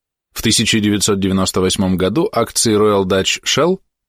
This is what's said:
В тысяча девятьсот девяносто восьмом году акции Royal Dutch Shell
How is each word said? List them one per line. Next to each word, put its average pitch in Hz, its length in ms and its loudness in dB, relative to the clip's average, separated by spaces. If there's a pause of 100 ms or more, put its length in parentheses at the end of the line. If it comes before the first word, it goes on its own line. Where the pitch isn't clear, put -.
(320)
В - 100 -10
тысяча 110 380 0
девятьсот 104 400 0
девяносто 95 400 0
восьмом 92 380 0
году 95 340 0
акции 117 420 -2
Royal 104 300 2
Dutch 95 400 -2
Shell 175 380 0 (280)